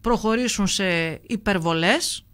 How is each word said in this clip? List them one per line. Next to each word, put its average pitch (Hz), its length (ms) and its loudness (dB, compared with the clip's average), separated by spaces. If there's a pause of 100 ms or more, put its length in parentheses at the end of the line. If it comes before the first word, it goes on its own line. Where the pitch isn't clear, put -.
προχωρήσουν 226 640 0
σε 170 440 0 (160)
υπερβολές 185 1080 0